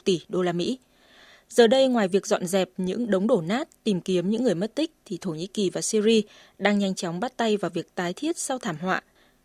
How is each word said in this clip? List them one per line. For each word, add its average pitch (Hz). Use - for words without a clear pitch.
tỷ 180
đô 180
la 180
Mỹ. 175
Giờ 233
đây, 262
ngoài 233
việc 190
dọn 190
dẹp 185
những 196
đống 190
đổ 233
nát, 220
tìm 185
kiếm 180
những 226
người 208
mất 196
tích, 311
thì 175
Thổ 180
Nhĩ 160
Kỳ 196
và 165
Syria 220
đang 202
nhanh 190
chóng 175
bắt 247
tay 214
vào 180
việc 170
tái 180
thiết 320
sau 254
thảm 170
họa. 180